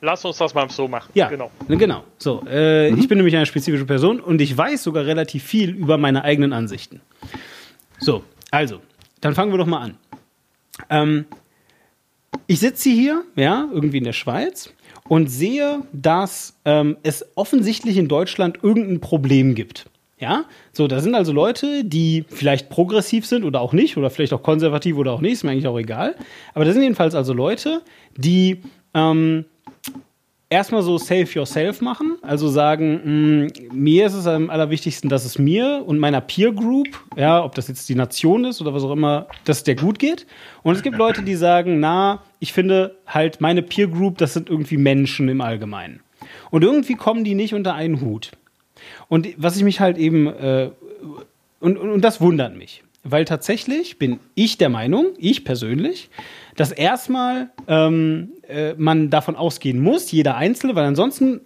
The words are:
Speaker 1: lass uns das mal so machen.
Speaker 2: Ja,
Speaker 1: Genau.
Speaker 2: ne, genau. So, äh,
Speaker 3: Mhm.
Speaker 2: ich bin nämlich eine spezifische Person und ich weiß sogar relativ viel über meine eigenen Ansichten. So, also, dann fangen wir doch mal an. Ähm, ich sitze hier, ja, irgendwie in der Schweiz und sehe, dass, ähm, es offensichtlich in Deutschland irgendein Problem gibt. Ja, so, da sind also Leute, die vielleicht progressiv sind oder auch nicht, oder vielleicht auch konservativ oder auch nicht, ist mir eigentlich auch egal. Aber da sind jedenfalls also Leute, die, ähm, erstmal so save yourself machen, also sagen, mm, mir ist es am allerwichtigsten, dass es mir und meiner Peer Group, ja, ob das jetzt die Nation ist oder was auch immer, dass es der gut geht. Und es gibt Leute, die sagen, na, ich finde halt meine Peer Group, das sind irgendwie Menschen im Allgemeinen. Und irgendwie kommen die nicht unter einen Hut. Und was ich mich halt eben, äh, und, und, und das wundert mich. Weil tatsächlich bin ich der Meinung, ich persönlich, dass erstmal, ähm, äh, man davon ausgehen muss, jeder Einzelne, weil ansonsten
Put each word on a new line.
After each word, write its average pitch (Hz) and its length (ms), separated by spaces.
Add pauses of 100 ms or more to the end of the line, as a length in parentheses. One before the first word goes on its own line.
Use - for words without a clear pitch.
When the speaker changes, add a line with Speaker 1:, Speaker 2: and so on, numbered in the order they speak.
Speaker 1:
lass 160 240
uns 170 120
das 160 160
mal 139 140
so 135 200
machen. 123 260
Speaker 2:
Ja, 202 140
Speaker 1:
Genau. 135 220 (180)
Speaker 2:
ne, 156 100
genau. 185 240 (160)
So, 131 320
äh, 156 400
Speaker 3:
Mhm. - 80
Speaker 2:
ich 262 100
bin 214 80
nämlich 175 200
eine 156 100
spezifische 139 400
Person 147 340
und 160 220
ich 135 160
weiß 254 240
sogar 151 240
relativ 156 380
viel 208 260
über 160 260
meine 139 280
eigenen 143 280
Ansichten. 113 480 (1000)
So, 113 240 (260)
also, 135 300 (420)
dann 143 120
fangen 196 180
wir 190 60
doch 165 80
mal 165 140
an. 117 140 (960)
Ähm, 151 340 (1200)
ich 175 120
sitze 254 300
hier, 277 320 (140)
ja, 196 360
irgendwie 147 260
in 123 60
der 117 80
Schweiz 180 580 (380)
und 160 220
sehe, 269 520 (100)
dass, 165 600 (100)
ähm, 147 400
es 151 200 (120)
offensichtlich 214 640
in 165 100
Deutschland 170 540
irgendein 202 380
Problem 135 540
gibt. - 320 (340)
Ja, 202 260 (260)
so, 147 160
da 131 120
sind 208 140
also 175 180
Leute, 240 520
die 160 440
vielleicht 139 420
progressiv 214 540
sind 240 200
oder 135 160
auch 120 120
nicht, 233 240
oder 139 140
vielleicht 147 220
auch 127 100
konservativ 156 540
oder 131 160
auch 117 80
nicht, 214 140
ist 233 100
mir 143 80
eigentlich 131 160
auch 120 100
egal. 117 380 (380)
Aber 151 100
da 160 80
sind 262 100
jedenfalls 185 320
also 135 180
Leute, 226 500 (340)
die, 185 460 (320)
ähm, 160 500 (1080)
erstmal 202 320
so 175 160
save 180 260 (100)
yourself 160 460
machen, 302 420
also 147 260
sagen, 151 960
mm, 151 40 (240)
mir 151 340
ist 196 80
es 185 120
am 160 240
allerwichtigsten, 151 600
dass 131 140
es 120 140
mir 233 480
und 151 120
meiner 147 220
Peer 214 320
Group, 247 360 (280)
ja, 160 280
ob 135 100
das 131 140
jetzt - 200
die 131 60
Nation 165 500
ist 247 160
oder 151 140
was 139 80
auch 135 100
immer, 147 340 (180)
dass 143 140
es - 60
der 135 120
gut 180 220
geht. 311 280 (360)
Und 165 120
es 196 80
gibt 254 140
Leute, 220 260
die 190 140
sagen, 175 440
na, 190 420 (180)
ich - 120
finde 190 440 (100)
halt 160 340
meine 170 220
Peer 196 260
Group, 175 300
das 151 160
sind 165 140
irgendwie 156 300
Menschen 139 500
im 131 120
Allgemeinen. 104 600 (500)
Und 160 140
irgendwie 262 300
kommen 226 300
die 202 100
nicht 208 200
unter 190 200
einen 156 260
Hut. 110 320 (760)
Und 160 180 (100)
was 170 200
ich 196 80
mich 202 160
halt 180 180
eben, 160 300
äh, 131 420 (880)
und, 185 180
und, 202 120
und 202 120
das 220 180
wundert 143 360
mich. - 280 (200)
Weil 147 200
tatsächlich 233 760
bin 123 200 (160)
ich 220 240
der 156 100
Meinung, 123 380 (120)
ich - 260
persönlich, 135 680 (460)
dass 151 160
erstmal, 247 800 (160)
ähm, 160 640 (180)
äh, 151 280
man 156 320
davon 147 280
ausgehen 135 440
muss, 262 300
jeder 147 260
Einzelne, 226 380
weil 156 100
ansonsten 233 600